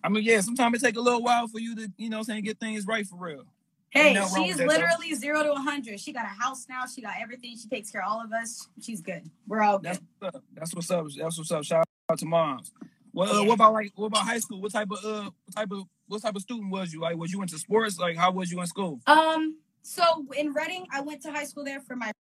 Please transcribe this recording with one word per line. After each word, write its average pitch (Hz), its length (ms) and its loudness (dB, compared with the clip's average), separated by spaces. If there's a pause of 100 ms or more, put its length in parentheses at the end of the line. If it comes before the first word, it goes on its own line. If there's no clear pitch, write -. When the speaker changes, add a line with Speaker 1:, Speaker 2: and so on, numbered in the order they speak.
Speaker 1:
I 170 60 0
mean, 214 160 4
yeah, 226 160 6
sometimes 240 420 2
it 269 40 2
take 226 100 2
a 247 40 -2
little 240 220 4
while 240 240 2
for 220 140 -10
you 233 160 -6
to, 220 200 -10
you 226 140 -6
know 220 60 -4
what 220 60 -6
I'm - 20 -6
saying, 214 200 -6
get 214 140 -6
things 214 280 -6
right 214 200 -2
for 185 80 -18
real. 165 320 -12 (440)
Speaker 2:
Hey, 294 160 6
Speaker 1:
Ain't 269 80 8
nothing 190 200 2
wrong - 120 2
Speaker 2:
she's - 100 -2
Speaker 1:
with 175 100 2
that, 302 60 6
though. 330 80 6
Speaker 2:
literally 330 340 0
zero 294 300 0
to 294 80 2
a 277 80 0
hundred. 262 400 -6
She 294 120 -12
got 240 120 -6
a 208 40 -6
house 240 380 -6
now. 254 200 -8
She 247 160 -14
got 196 180 -8
everything. 240 360 -14
She 226 120 -18
takes 220 220 -6
care 196 120 -8
of 196 80 -4
all 226 140 -4
of 214 80 -10
us. 226 360 -8 (120)
She's 214 220 -10
good. 170 280 -10 (160)
We're 208 140 -2
all 208 180 6
good. 175 220 -4 (180)
Speaker 1:
That's 190 140 -6
what's - 20 -20
up. - 100 -18 (100)
That's 165 200 -8
what's 170 160 -6
up. 170 160 0 (100)
That's 165 220 -6
what's 156 140 -8
up. 151 120 -2
Shout 165 220 4 (240)
out 160 80 2
to 165 80 -6
moms. 160 460 0 (400)
Well, 185 180 0
uh, 208 120 4
Speaker 2:
Yeah. 202 40 4
Speaker 1:
what 226 80 8
about, 220 200 8
like, 214 200 -2
what 208 120 -4
about 208 180 2
high 233 140 0
school? 208 240 -8
What 208 100 -4
type 208 180 -2
of, 202 140 -8
uh, 214 260 -6 (140)
what 185 100 -18
type 214 160 -4
of, 196 140 -8 (220)
what 208 160 -8
type 214 120 -2
of 202 80 -8
student 214 280 -6
was 185 220 -4
you? 156 80 -10
Like, 165 180 -2
was 170 120 -6
you 196 120 -4
into 156 160 -6
sports? 208 400 0
Like, 170 180 -2
how 180 160 4
was 185 180 -2
you 175 120 -4
in 175 40 -4
school? 170 400 -6
Speaker 2:
Um, 311 520 6 (240)
so 320 440 2 (100)
in 294 180 0
Reading, 349 360 -4
I 277 120 -2
went 294 200 -8
to 311 80 -8
high 294 140 -4
school 285 180 -12
there 277 180 -8
for 269 140 -12
my 226 160 -6 (240)